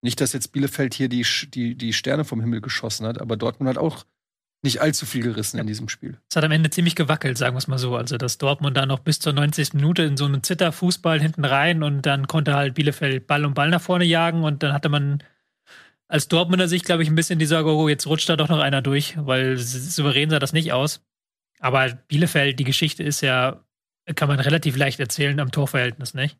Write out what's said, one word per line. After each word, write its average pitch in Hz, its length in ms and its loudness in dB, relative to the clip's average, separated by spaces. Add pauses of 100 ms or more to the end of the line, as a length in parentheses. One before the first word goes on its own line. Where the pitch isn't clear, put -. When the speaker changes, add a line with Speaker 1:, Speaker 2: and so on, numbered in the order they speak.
Speaker 1:
Nicht, 120 180 -2
dass 131 120 0
jetzt 123 180 -6
Bielefeld 139 420 -2
hier 131 160 -2
die 123 160 -2
Sch-, - 240 -4
die, 120 260 -4
die 117 180 -4
Sterne 147 320 -2
vom 117 160 -4
Himmel 113 200 -2
geschossen - 460 -6
hat, 113 120 -6
aber 117 180 -4
Dortmund 120 320 -2
hat 127 80 0
auch - 280 -2 (580)
nicht 135 180 0
allzu 156 240 0
viel 120 160 -4
gerissen 110 360 -4
Speaker 2:
Ja. 113 40 -4
Speaker 1:
in 110 60 -4
diesem 110 220 -6
Spiel. - 280 -10 (140)
Speaker 2:
Es - 60 -4
hat 156 60 2
am 156 80 2
Ende 156 200 4
ziemlich 170 240 2
gewackelt, 139 420 0
sagen 123 180 0
wir's 131 120 -4
mal 135 100 -2
so. 123 180 -2
Also, 120 220 -4
dass 123 220 -4
Dortmund 139 380 0
da 135 100 0
noch 135 120 0
bis - 200 0
zur 151 140 0
neunzigsten 147 460 0
Minute 170 220 4
in 143 160 2
so 143 80 0
einem 139 160 0
Zitterfußball 170 800 0
hinten 156 240 0
rein 151 380 2
und 143 200 0
dann 139 240 0
konnte 147 280 2
halt 139 180 0
Bielefeld 139 540 0
Ball 147 180 2
um 139 80 0
Ball 147 160 2
nach 170 120 2
vorne 175 240 2
jagen 165 380 2
und 151 200 -2
dann 143 100 0
hatte 143 160 0
man 143 340 0 (840)
als 151 200 0
Dortmunder 180 400 2
Sicht, 175 180 0
glaub 170 140 2
ich, 160 100 2
ein 156 60 4
bisschen 165 240 2
die 160 80 2
Sorge, 160 240 2
„Oh, 156 180 4
jetzt 147 180 0
rutscht 156 220 0
da 165 60 4
doch 156 140 0
noch 160 100 4
einer 139 220 2
durch“, 143 360 -2
weil 131 360 0
s-, 127 420 -6
souverän 143 340 2
sah 156 100 2
das 135 140 -2
nicht 151 180 0
aus. 131 300 -2 (580)
Aber 131 300 2 (180)
Bielefeld, 143 520 0
die 143 40 0
Geschichte 135 380 -2
ist 147 200 -2
ja, 131 420 0 (520)
kann 151 120 0
man 139 120 2
relativ 143 380 0
leicht 139 220 -2
erzählen 143 400 -2
am 131 120 -2
Torverhältnis, 127 640 -2
nicht? 139 260 -4